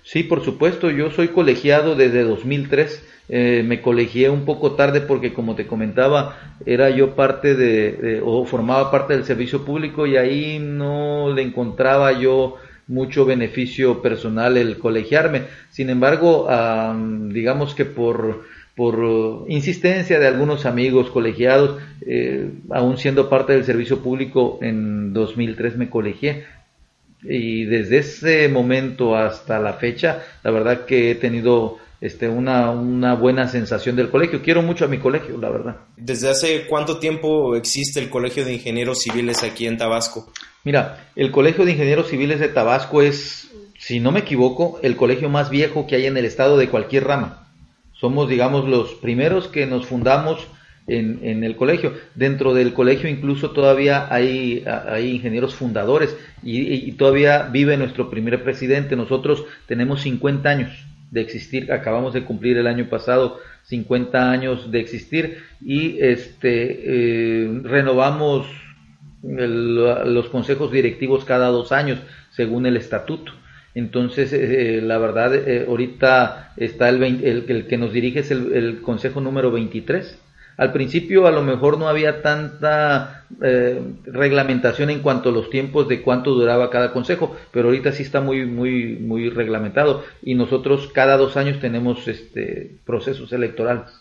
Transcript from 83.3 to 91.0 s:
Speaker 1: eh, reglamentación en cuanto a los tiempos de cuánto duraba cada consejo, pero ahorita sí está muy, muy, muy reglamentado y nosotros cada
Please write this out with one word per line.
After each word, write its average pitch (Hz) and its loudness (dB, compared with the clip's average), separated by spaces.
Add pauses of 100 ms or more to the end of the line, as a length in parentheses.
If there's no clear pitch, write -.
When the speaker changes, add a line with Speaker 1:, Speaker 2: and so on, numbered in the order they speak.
Speaker 1:
eh, 123 2 (240)
reglamentación 135 2
en 147 -4
cuanto 127 0
a - 2
los 110 -2
tiempos 135 0
de 123 -2
cuánto 127 2
duraba 120 4
cada 123 0
consejo, 160 -2 (160)
pero 120 2
ahorita 135 2
sí 139 -8
está 139 -2
muy, 135 -2
muy, 120 -2
muy 113 -4
reglamentado 117 0 (180)
y 127 -4
nosotros 131 0
cada 135 4